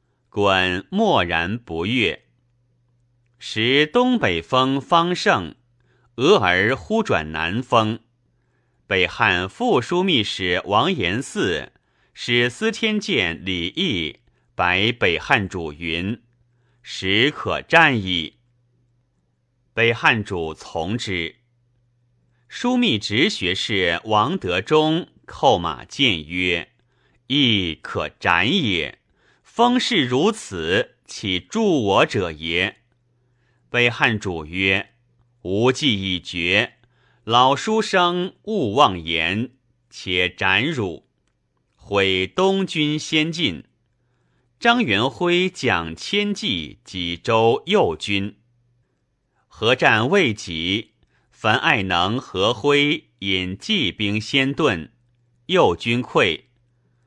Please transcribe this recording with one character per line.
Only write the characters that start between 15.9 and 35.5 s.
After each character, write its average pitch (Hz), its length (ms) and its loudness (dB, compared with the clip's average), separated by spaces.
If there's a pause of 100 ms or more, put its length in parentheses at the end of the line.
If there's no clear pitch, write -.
：“时 107 480 -2
可 80 300 -6
战 156 360 4
矣。” 90 420 -4 (1300)
北 117 200 2
汉 123 280 2
主 82 320 -6
从 87 440 -6
之。 87 400 -6 (1120)
枢 247 260 -2
密 202 240 2
直 131 300 0
学 90 260 -4
士 90 480 -2
王 110 340 0
德 90 220 -2
中 156 480 2 (180)
叩 123 320 2
马 78 280 -4
谏 90 420 -2
曰 87 460 -2 (540)
：“亦 110 460 2
可 76 360 -6
斩 92 440 2
也， 92 460 -2 (420)
风 247 380 2
势 185 260 0
如 143 280 2
此， 92 720 -2
岂 92 340 -6
助 190 440 0
我 101 220 4
者 92 240 -2
也？” 82 520 -4 (880)
北 120 180 2
汉 117 300 0
主 82 260 -6
曰 95 500 -2 (480)
：“无 107 280 2